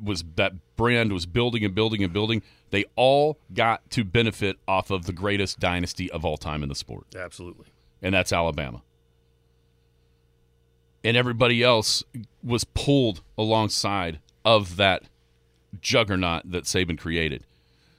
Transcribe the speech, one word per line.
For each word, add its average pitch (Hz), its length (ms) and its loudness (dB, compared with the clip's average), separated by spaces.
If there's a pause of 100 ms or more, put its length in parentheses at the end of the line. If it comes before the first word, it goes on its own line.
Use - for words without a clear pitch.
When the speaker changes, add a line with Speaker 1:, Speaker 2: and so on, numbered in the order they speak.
Speaker 1:
was, 92 200 -4 (120)
that 95 180 0 (220)
brand 117 380 2
was 87 120 -4
building 117 400 -2
and 98 80 -2
building 107 300 0
and 90 100 -2
building, 110 280 0 (280)
they 101 160 0 (100)
all 143 420 4 (160)
got 113 380 0
to 117 120 0
benefit 101 540 0 (100)
off 95 240 0
of 90 140 -2
the 95 80 -6
greatest 98 460 -4
dynasty 87 520 -4
of 82 140 -6
all 76 120 -2
time 76 260 -6
in 69 60 -6
the 69 60 -8
sport. - 300 -12 (120)
Speaker 2:
Absolutely. 87 500 -16 (340)
Speaker 1:
And 95 120 0
that's 92 200 2
Alabama. 76 480 -2 (2250)
And 117 140 2
everybody 123 440 2
else 120 420 4 (400)
was 117 200 -2
pulled 123 580 2 (160)
alongside 101 840 0 (260)
of 104 320 4
that 95 260 4 (800)
juggernaut 92 680 0
that 85 120 -4
Saban 87 340 -2
created. 80 460 -4 (560)